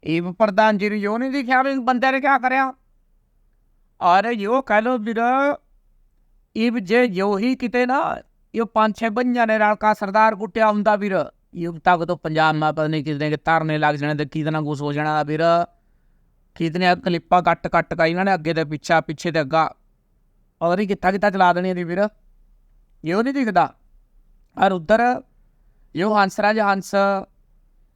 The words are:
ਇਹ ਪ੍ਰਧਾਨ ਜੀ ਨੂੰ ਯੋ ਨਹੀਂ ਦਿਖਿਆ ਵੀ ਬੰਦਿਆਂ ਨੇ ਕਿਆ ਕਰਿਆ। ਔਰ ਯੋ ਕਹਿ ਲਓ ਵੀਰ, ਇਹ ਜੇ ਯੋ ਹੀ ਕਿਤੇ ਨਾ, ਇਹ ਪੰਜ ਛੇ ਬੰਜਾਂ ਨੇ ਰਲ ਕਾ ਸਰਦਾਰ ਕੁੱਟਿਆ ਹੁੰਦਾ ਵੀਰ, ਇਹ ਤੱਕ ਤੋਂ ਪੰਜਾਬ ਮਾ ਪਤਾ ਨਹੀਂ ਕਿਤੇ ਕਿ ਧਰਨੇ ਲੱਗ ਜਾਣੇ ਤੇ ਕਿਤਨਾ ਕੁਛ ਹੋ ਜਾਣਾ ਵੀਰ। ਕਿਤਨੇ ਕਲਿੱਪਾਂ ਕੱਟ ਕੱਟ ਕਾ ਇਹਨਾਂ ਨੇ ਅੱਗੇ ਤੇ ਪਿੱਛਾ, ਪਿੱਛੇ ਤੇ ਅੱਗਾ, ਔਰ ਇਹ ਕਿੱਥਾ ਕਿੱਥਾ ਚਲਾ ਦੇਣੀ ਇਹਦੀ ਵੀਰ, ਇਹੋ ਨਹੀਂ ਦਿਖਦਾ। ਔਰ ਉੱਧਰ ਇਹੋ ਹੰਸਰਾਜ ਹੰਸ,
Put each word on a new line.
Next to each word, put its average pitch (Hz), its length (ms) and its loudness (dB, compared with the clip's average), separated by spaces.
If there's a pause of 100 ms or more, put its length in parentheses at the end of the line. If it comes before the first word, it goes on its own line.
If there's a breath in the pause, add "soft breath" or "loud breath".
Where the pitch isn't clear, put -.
ਇਹ 165 180 -2
ਪ੍ਰਧਾਨ 208 560 2
ਜੀ 208 100 -2
ਨੂੰ 208 100 -2
ਯੋ 208 200 -4
ਨਹੀਂ 262 120 -4
ਦਿਖਿਆ 262 320 0
ਵੀ 269 160 -2
ਬੰਦਿਆਂ 254 340 0
ਨੇ 269 80 -2
ਕਿਆ 269 180 2
ਕਰਿਆ। 262 360 -2 (1300)
ਔਰ 175 240 4
ਯੋ 233 380 -2
ਕਹਿ 214 200 2
ਲਓ 247 160 0
ਵੀਰ, 214 180 -4 (1400)
ਇਹ 226 160 0
ਜੇ 226 320 2
ਯੋ 196 340 0
ਹੀ 247 160 0
ਕਿਤੇ 247 320 -2
ਨਾ, 247 300 -2 (380)
ਇਹ 226 100 -2
ਪੰਜ 214 320 0
ਛੇ 233 120 -4
ਬੰਜਾਂ 240 380 0
ਨੇ 220 120 0
ਰਲ 214 160 2
ਕਾ 214 200 2
ਸਰਦਾਰ 214 400 2
ਕੁੱਟਿਆ 214 360 0
ਹੁੰਦਾ 208 260 2
ਵੀਰ, 190 280 -2 (300)
ਇਹ 170 140 -6 (160)
ਤੱਕ 175 200 4
ਤੋਂ 170 120 -2
ਪੰਜਾਬ 156 380 2
ਮਾ 156 180 0
ਪਤਾ 156 140 -2
ਨਹੀਂ 156 180 -2
ਕਿਤੇ 151 260 -4
ਕਿ 151 60 -2
ਧਰਨੇ 156 420 0
ਲੱਗ 151 160 2
ਜਾਣੇ 147 200 -4
ਤੇ 147 100 -4
ਕਿਤਨਾ 156 360 -4
ਕੁਛ 147 220 -6
ਹੋ 147 100 -4
ਜਾਣਾ 151 300 -2
ਵੀਰ। 151 180 -4 (1120)
ਕਿਤਨੇ 175 500 0
ਕਲਿੱਪਾਂ 175 380 0
ਕੱਟ 170 260 0
ਕੱਟ 170 260 -2
ਕਾ 160 120 2
ਇਹਨਾਂ 175 180 0
ਨੇ 190 100 2
ਅੱਗੇ 160 200 -2
ਤੇ 160 100 0
ਪਿੱਛਾ, 156 360 0
ਪਿੱਛੇ 160 320 -6
ਤੇ 160 80 0
ਅੱਗਾ, 156 340 -2 (880)
ਔਰ 175 160 0
ਇਹ 208 100 -2
ਕਿੱਥਾ 190 240 -2
ਕਿੱਥਾ 202 180 0
ਚਲਾ 185 220 4
ਦੇਣੀ 180 180 -2
ਇਹਦੀ 180 140 -4
ਵੀਰ, 180 240 -2 (960)
ਇਹੋ 180 180 0
ਨਹੀਂ 262 120 -2
ਦਿਖਦਾ। 208 400 0 (920)
ਔਰ 196 80 4
ਉੱਧਰ 220 500 0 (720)
ਇਹੋ 202 200 0
ਹੰਸਰਾਜ 208 460 2
ਹੰਸ, 196 340 -2 (1000)